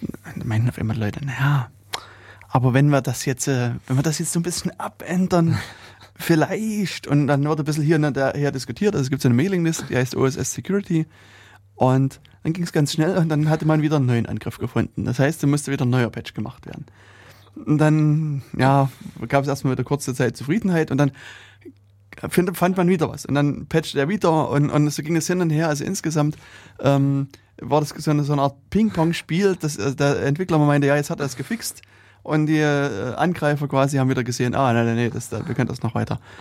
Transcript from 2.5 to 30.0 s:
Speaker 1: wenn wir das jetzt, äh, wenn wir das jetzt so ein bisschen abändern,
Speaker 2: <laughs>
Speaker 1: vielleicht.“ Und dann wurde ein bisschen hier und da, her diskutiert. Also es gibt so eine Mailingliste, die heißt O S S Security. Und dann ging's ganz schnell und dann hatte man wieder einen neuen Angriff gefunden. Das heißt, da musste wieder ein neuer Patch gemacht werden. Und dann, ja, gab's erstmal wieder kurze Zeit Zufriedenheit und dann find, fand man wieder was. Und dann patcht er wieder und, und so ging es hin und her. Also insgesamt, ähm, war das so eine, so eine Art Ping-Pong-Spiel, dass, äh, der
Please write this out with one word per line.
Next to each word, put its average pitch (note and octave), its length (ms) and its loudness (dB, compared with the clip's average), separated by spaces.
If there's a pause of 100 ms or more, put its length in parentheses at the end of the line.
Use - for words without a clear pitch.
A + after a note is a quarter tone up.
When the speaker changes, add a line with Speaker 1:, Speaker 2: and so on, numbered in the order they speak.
Speaker 1:
wenn C#3 160 6
wir C#3+ 120 4
das B2 240 -6
jetzt, C3 220 -2
äh, B2 240 0 (160)
wenn C3 100 0
wir C#3+ 60 2
das - 160 -2
jetzt D#3+ 140 -4
so F3 60 0
ein E3+ 40 0
bisschen F3 360 -6
abändern, E3+ 800 0 (300)
Speaker 2:
<laughs> - 280 -20
Speaker 1:
vielleicht.“ G3 920 0
Und C#3+ 200 2
dann C#3+ 180 2
wurde D#3 180 0
ein - 20 -6
bisschen D3+ 180 -2
hier D#3+ 120 4
und D3+ 200 0
da, C3+ 180 0
her C#3+ 180 -2
diskutiert. C3 420 -2
Also C#3+ 100 -2
es C3 60 -4
gibt C3+ 120 -4
so C3+ 80 4
eine A#2 60 4
Mailingliste, E3 500 0
die - 100 -4
heißt B2+ 200 0
O C3 100 2
S C3 100 0
S - 180 -4
Security. E3+ 540 -2 (680)
Und C3 440 2 (240)
dann D#3+ 100 -2
ging's E3+ 200 -6
ganz D3 200 2
schnell D#3+ 240 2
und E3 120 2
dann D3+ 200 2
hatte D#3 160 0
man D#3 160 4
wieder D3+ 140 2
einen C#3 100 2
neuen A#2+ 200 2
Angriff G#2+ 340 -8
gefunden. - 460 -4
Das B2 120 -2
heißt, C#3+ 240 2
da D3 60 0
musste C#3+ 240 0
wieder C3+ 140 -2
ein B2 40 2
neuer B2 200 2
Patch - 240 -12
gemacht - 320 -10
werden. - 200 -14 (680)
Und D3+ 240 0
dann, D3+ 640 2 (120)
ja, C3+ 340 2 (380)
gab's C#3 200 0
erstmal C#3 260 -2
wieder B2+ 100 -2
kurze C#3+ 300 -4
Zeit B2 240 -2
Zufriedenheit E3 540 0
und C3+ 80 2
dann C#3+ 120 4 (1200)
find, F3+ 260 0
fand F3+ 220 0
man F3+ 100 2
wieder E3 220 2
was. - 160 -10
Und - 80 -4
dann C#3+ 320 0
patcht D#3+ 300 -2
er C#3 140 2
wieder E3+ 400 2
und, C#3+ 200 2
und D3 220 2
so D3+ 100 -6
ging D3+ 140 -2
es D#3+ 100 0
hin F3+ 160 0
und E3+ 80 2
her. D#3+ 180 2
Also D3 160 -2
insgesamt, D#3 540 -2 (420)
ähm, C#3 500 2 (300)
war C3+ 200 0
das D3 100 -2
so D#3 220 -4
eine, D3 120 2
so C#3+ 100 -2
eine C#3+ 100 2
Art C3+ 120 0 (140)
Ping-Pong-Spiel, F#3 840 0
dass, D#3 220 -4
äh, G#2+ 180 -2
der C#3+ 280 2